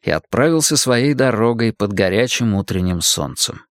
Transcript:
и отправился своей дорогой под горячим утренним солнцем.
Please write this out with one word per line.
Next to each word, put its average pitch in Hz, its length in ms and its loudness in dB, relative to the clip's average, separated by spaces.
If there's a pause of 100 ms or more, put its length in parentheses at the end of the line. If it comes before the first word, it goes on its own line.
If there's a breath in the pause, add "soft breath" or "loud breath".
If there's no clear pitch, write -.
и - 100 -2
отправился 147 640 0
своей 131 360 2
дорогой 117 600 0
под 101 200 -2
горячим 101 600 0
утренним 92 460 -2
солнцем. - 600 -4 (100)